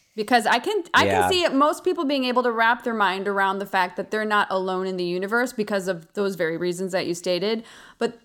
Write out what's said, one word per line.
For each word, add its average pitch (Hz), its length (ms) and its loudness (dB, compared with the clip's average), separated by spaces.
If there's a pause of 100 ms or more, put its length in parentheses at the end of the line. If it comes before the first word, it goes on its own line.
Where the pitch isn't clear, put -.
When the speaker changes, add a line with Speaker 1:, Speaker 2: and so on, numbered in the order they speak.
(160)
Speaker 1:
Because 220 300 2
I 220 140 4
can, 349 240 -2 (100)
I 269 140 6
Speaker 2:
Yeah. - 140 4
Speaker 1:
can - 100 4
see 359 120 2
it, 262 100 2
most 294 300 2
people 339 220 0
being 269 200 0
able 247 180 0
to 240 80 2
wrap 226 320 2
their 240 100 -2
mind 196 340 0
around 196 320 2
the 196 60 -6
fact 185 320 -2
that 190 140 -6
they're 214 120 -2
not 208 260 2
alone 185 380 -2
in 185 100 -4
the 180 60 -2
universe 202 480 -2
because 202 360 -2
of 170 260 -6
those 196 220 -2
very 165 220 -2
reasons 180 360 -2
that 180 140 0
you 170 80 0
stated. 185 480 -2 (340)
But, 233 280 -4